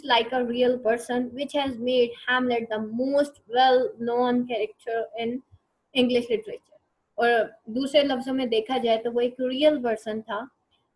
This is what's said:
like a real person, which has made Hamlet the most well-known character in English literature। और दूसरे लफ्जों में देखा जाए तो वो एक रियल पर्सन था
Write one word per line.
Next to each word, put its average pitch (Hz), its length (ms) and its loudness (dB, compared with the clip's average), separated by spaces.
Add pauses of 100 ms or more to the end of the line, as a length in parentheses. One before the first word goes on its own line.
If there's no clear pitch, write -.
(120)
like 233 200 2
a 254 140 0
real 247 260 2
person, 240 480 -2
which 254 360 -6
has 277 140 0
made 247 380 2 (220)
Hamlet 254 300 2
the 220 220 -4
most 269 520 0 (220)
well-known 247 760 2
character 226 680 -2 (180)
in 226 80 -4 (680)
English 247 260 2
literature। - 580 -6 (360)
और 233 380 2 (140)
दूसरे 277 320 2
लफ्जों 269 300 -2
में 262 160 -2
देखा 226 300 0
जाए 226 180 2
तो 226 140 -4
वो 233 100 0
एक 247 200 -2
रियल 262 420 2
पर्सन 220 380 -4
था 220 280 -8 (480)